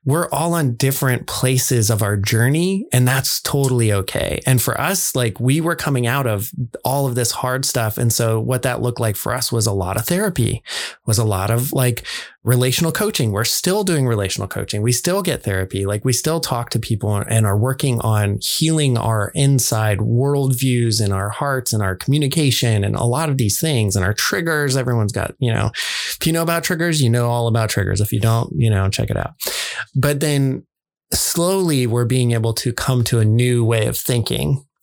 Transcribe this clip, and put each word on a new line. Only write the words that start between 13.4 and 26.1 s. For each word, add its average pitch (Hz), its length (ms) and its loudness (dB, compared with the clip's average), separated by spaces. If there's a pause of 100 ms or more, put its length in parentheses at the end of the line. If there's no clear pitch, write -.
still 190 400 0
doing 156 240 2
relational 101 400 -2
coaching. 101 340 -6
We 117 100 2
still 180 300 0
get 175 220 -2
therapy. 95 420 -2
Like, 104 180 -4
we 131 100 2
still 160 260 -2
talk 120 320 -4
to 120 80 0
people 104 380 -2
and 110 280 0
are 101 100 2
working 127 460 0
on 104 400 0
healing 151 560 0
our 110 380 -2
inside 120 640 2
worldviews 123 1000 0
and 101 140 0
our 98 160 -2
hearts 135 440 -4
and 107 100 0
our 92 120 0
communication 135 880 0
and 104 120 -2
a - 80 -2
lot 139 260 0
of 135 80 -2
these 110 240 0
things 117 340 2
and 95 80 2
our 101 120 0
triggers. 156 600 0
Everyone's 120 360 0
got, - 260 -4
you 120 160 0
know, 107 220 0
if - 500 -6